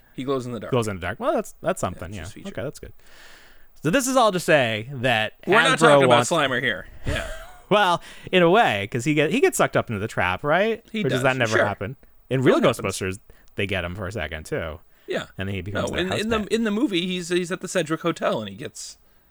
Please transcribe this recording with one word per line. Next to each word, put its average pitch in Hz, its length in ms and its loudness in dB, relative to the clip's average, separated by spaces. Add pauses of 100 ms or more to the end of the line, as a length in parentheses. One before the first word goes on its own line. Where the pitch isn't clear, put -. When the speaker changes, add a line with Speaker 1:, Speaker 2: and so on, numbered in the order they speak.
(140)
Speaker 1:
He 131 100 -10
glows 131 220 -4
in 123 60 -8
the 110 80 -8
dark. 104 100 -12
Speaker 2:
Glows 117 180 0
in 98 80 -6
the 90 60 -10
dark. 92 180 -6
Well, 285 140 0
that's, 226 260 -4
that's 170 200 -2
something, 90 320 -6
Speaker 1:
That's - 40 -10
Speaker 2:
yeah. 82 60 -10
Speaker 1:
his 110 100 -12
feature. - 160 -16
Speaker 2:
Okay, 95 140 -10
that's - 160 -10
good. - 160 -16 (880)
So 151 80 2
this 247 160 2
is 262 100 0
all 220 160 6
to 180 80 -2
say 117 520 2
that 117 420 0 (120)
Speaker 1:
We're 202 140 4
not 262 180 2
Speaker 2:
Hasbro - 20 -8
Speaker 1:
talking 143 240 8
about 127 120 6
Speaker 2:
wants - 140 2
Speaker 1:
Slimer 135 320 0
here. 107 240 -2 (200)
Yeah. - 260 -4
Speaker 2:
<laughs> - 40 -10 (340)
Well, 190 320 4 (300)
in 180 100 6
a 165 80 6
way, 135 400 4
'cause 120 140 -4
he 151 100 2
get, 147 160 4
he 208 80 0
gets 285 180 2
sucked 147 200 2
up 120 140 2
into 104 100 -2
the 107 80 -4
trap, 92 340 -2
right? 196 480 0
Speaker 1:
He 220 120 -4
Speaker 2:
Or - 20 -
does 131 80 0
Speaker 1:
does, 127 100 0
Speaker 2:
that 131 140 2
never 113 220 2
Speaker 1:
sure. - 60 4
Speaker 2:
happen? 101 300 -4 (340)
In 131 140 0
real 214 180 6
Speaker 1:
That 214 140 2
happens. 98 240 -4
Speaker 2:
Ghostbusters, 95 200 -4 (360)
they 101 140 -2
get 95 160 -2
him 87 100 -8
for 95 140 -8
a - 40 -8
second, 78 320 -8
too. 82 360 -6 (260)
Speaker 1:
Yeah. - 200 -6 (120)
Speaker 2:
And 95 100 -6
then 98 60 -6
he 95 80 -6
becomes 104 300 -6
Speaker 1:
No, - 40 -6
Speaker 2:
the 165 60 -2
Speaker 1:
in, 185 60 -4
Speaker 2:
house 190 120 -2
Speaker 1:
in 214 100 -4
the, 226 100 0
Speaker 2:
pet. 196 80 -8
Speaker 1:
in 226 160 0
the 208 80 0
movie, 202 340 0
he's, 180 220 -4
he's 180 240 -2
at 180 80 -6
the 185 80 -10
Cedric 160 320 -2
Hotel, 170 400 -2
and 107 80 -8
he 98 80 -14
gets - 420 -14 (320)